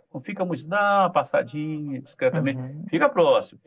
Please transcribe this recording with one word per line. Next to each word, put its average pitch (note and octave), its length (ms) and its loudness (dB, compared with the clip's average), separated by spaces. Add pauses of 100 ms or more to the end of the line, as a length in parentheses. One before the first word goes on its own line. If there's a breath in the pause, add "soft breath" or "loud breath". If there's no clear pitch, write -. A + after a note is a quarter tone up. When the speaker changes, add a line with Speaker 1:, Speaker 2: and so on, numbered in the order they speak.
(120)
Speaker 1:
Não - 80 -10
fica F#3+ 240 -6
muito, D3 220 -6
dá G3+ 360 2
uma F3+ 80 2
passadinha, D3 920 -2
discretamente, C3 580 -2
Speaker 2:
Uhum. C3+ 300 -10
Speaker 1:
fica F3+ 200 2
próximo. C#3+ 580 2